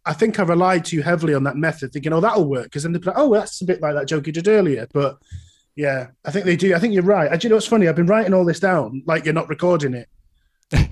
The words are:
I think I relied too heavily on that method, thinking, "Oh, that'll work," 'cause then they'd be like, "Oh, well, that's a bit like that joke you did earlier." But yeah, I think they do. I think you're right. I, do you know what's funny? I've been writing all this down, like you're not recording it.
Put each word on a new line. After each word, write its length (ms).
I 80
think 260
I 40
relied 420
too 160
heavily 340
on 80
that 140
method, 360
thinking, 200
"Oh, 80
that'll 280
work," 220
'cause 120
then 100
they'd 80
be 60
like, 120
"Oh, 100
well, 120
that's 200
a 40
bit 160
like 140
that 120
joke 180
you 80
did 140
earlier." 440
But 260
yeah, 320
I 60
think 140
they 100
do. 200
I 40
think 140
you're 100
right. 280
I, 60
do 100
you 20
know 60
what's 120
funny? 200
I've 80
been 120
writing 260
all 120
this 140
down, 460
like 200
you're 80
not 160
recording 440
it. 140